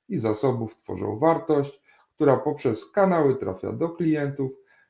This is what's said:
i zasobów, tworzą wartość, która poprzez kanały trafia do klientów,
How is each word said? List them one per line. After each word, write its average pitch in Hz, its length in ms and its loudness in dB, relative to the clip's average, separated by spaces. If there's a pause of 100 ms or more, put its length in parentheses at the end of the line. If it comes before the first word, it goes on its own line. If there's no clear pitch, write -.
i 190 80 -4
zasobów, 113 580 -2
tworzą 101 440 -8
wartość, 151 600 0 (340)
która 139 220 4
poprzez 139 540 -4
kanały 170 440 4
trafia 98 380 -6
do 156 160 -4
klientów, 143 600 -2 (380)